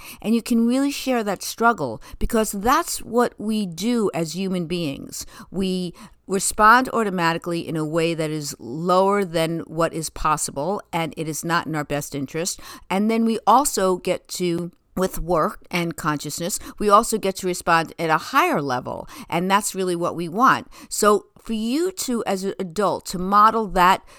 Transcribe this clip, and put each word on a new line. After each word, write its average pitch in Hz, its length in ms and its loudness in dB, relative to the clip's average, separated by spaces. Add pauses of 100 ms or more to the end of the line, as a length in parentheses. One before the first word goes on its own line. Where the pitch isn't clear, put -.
(220)
and 214 120 0
you 233 80 4
can 233 240 2
really 269 260 2
share 254 320 0
that 202 200 -4
struggle, 170 580 0 (160)
because 220 340 0
that's 254 480 0
what 233 400 0
we 214 260 -2
do 190 480 0
as 160 220 -4
human 185 300 -2
beings. 160 600 -6 (260)
We 185 420 -4 (340)
respond 214 640 4
automatically 175 800 -2
in 160 80 -4
a 156 100 -2
way 165 280 0
that 156 160 -4
is 151 300 -8
lower 185 680 2
than 165 360 -2
what 160 320 -2
is 160 180 -6
possible, 151 680 -2 (120)
and 165 240 -2
it 156 100 -6
is 156 160 -8
not 165 220 0
in 160 100 -6
our 147 80 -2
best 143 300 -6
interest. 151 460 -6 (300)
And 202 200 0
then 226 160 2
we 226 220 0
also 202 500 4
get - 320 -4
to, 175 420 -4 (240)
with - 240 -2
work 165 500 0
and 170 260 -2
consciousness, 151 640 -4 (200)
we 208 100 2
also 220 280 6
get 190 200 -2
to 185 100 -4
respond 170 520 0
at 160 100 0
a 156 80 4
higher 277 440 0
level, 131 460 -4 (220)
and 180 200 0
that's 196 260 0
really 185 200 -2
what 170 200 -2
we 170 140 -6
want. 190 380 2 (220)
So - 380 4 (100)
for - 160 -8
you 247 380 -2
to, 247 340 -4
as 190 180 -4
an 196 140 -4
adult, 175 480 -2
to 185 140 -8
model 208 480 4
that 180 360 4 (160)